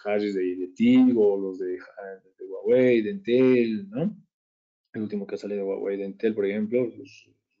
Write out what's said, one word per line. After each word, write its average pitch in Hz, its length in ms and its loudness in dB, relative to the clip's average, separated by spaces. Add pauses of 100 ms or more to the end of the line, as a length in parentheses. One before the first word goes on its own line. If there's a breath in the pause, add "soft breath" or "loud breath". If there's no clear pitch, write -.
Harris 104 300 -2
de, 92 200 -2
de 90 140 -8
Tigo, 117 680 4
los 95 220 -6
de, 90 120 -6
de 95 720 -14
Huawei, 113 560 2
de 104 80 -4
Entel, 113 800 2
¿no? 160 280 -6 (760)
El 113 80 -8
último 101 260 -6
que 98 80 -8
ha - 20 -10
salido 101 220 -6
de 98 60 -4
Huawei, 98 320 -4
de 98 80 -6
Entel, 110 280 -2
por 101 120 -2
ejemplo, 107 400 -2
los, - 440 -16 (320)